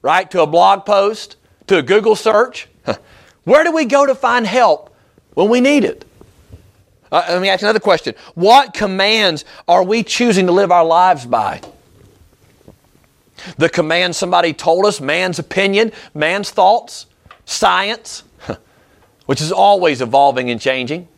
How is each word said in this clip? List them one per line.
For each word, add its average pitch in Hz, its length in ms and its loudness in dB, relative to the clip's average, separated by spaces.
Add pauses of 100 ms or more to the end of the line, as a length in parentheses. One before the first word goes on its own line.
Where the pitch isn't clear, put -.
right? 175 300 -2
To 180 100 0
a 151 40 2
blog 185 380 2
post? 208 520 -2 (320)
To 190 100 4
a 151 40 0
Google 202 340 2
search? 208 520 -2 (160)
<laughs> - 600 -12
Where 285 200 4
do 339 80 0
we 320 140 0
go 277 180 2
to 269 100 0
find 240 320 -2
help 202 480 0 (380)
when 190 160 0
we 247 140 2
need 277 220 2
it? - 200 -6 (1040)
Uh, 170 200 0
let 180 100 0
me 196 80 -2
ask 190 140 -2
another 214 180 0
question. 170 340 -2 (200)
What 220 400 4
commands 196 720 -2 (200)
are 180 160 2
we 214 200 0
choosing 208 440 0
to 175 60 0
live 190 180 2
our 175 140 4
lives 165 400 2
by? 113 380 -4 (1900)
The 160 140 0
command 170 460 -2
somebody 175 360 0
told 170 320 0
us, 202 160 0
man's 170 380 -4
opinion, 196 540 -2 (200)
man's 170 380 -4
thoughts, - 560 0 (400)
science, 196 800 -4 (240)
<laughs> 98 80 -10 (680)
which 139 160 -4
is 156 100 -6
always 185 480 0
evolving 127 500 0
and 117 80 -6
changing. 131 480 -6 (120)